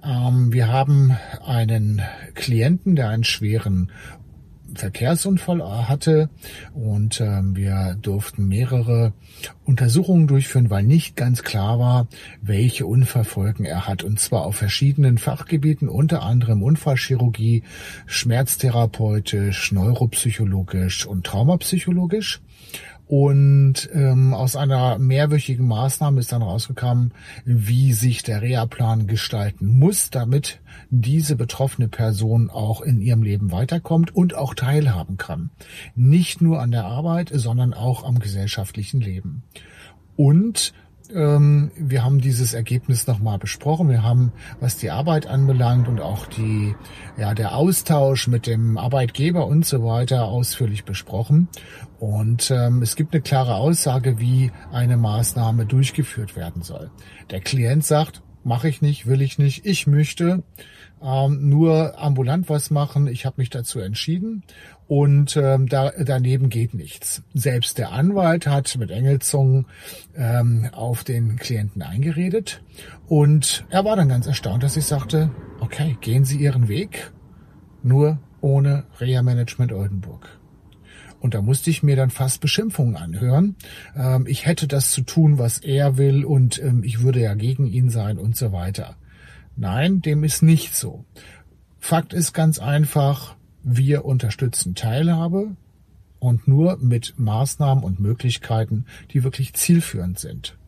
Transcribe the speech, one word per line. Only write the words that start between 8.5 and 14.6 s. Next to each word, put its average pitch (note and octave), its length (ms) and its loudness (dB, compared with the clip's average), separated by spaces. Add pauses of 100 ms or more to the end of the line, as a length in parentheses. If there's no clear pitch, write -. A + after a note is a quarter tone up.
Untersuchungen D3+ 600 4
durchführen, C3 460 2
weil G2 100 0
nicht C#3+ 340 4
ganz B2 280 0
klar G#2+ 340 -2
war, B2 300 2 (340)
welche G#2 460 0
Unfallfolgen G#2+ 760 0
er E2+ 220 -4
hat, G2 160 -4
und G2+ 160 -2
zwar F#2+ 260 0
auf G2+ 100 -4
verschiedenen C3+ 640 2